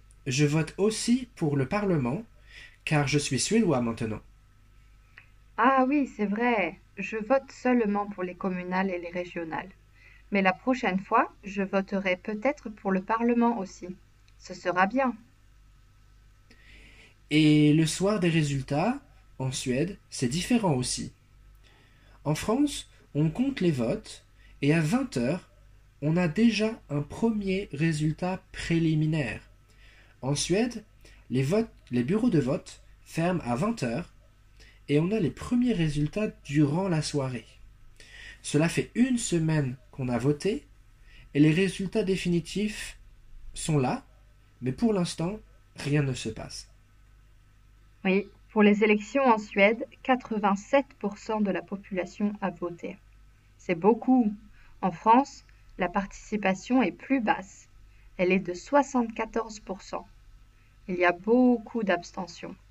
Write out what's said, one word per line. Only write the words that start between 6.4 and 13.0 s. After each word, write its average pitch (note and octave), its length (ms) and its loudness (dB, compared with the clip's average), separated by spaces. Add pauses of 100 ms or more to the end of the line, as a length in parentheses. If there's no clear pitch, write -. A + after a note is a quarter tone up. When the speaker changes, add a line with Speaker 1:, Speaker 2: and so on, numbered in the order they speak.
Speaker 2:
Je G3+ 220 -6
vote C4 340 0
seulement G#3 540 0
pour G#3 160 -8
les F3+ 120 -6
communales F#3 560 -2
et F3+ 80 -4
les E3+ 120 -10
régionales. E3+ 600 -8 (600)
Mais G3 100 2
la F#3 140 2
prochaine G3+ 460 -2
fois, B3+ 300 2 (140)
je G3 180 -6
voterai G3 540 -2
peut-être G#3+ 540 -4
pour G3+ 220 -4
le F#3+ 100 0